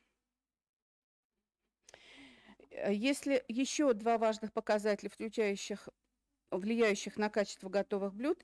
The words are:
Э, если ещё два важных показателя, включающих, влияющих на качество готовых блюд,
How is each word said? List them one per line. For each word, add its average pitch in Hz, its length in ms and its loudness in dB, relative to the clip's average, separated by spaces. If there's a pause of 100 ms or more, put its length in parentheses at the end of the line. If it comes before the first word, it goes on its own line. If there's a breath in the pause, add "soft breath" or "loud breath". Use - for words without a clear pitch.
(2750 loud breath)
Э, - 200 0
если 269 540 0
ещё 262 460 2
два 220 260 2
важных 220 340 0
показателя, 208 560 0
включающих, 208 800 -4 (600)
влияющих 208 680 2
на 214 140 0
качество 202 380 -2
готовых 196 440 -2
блюд, 254 320 -2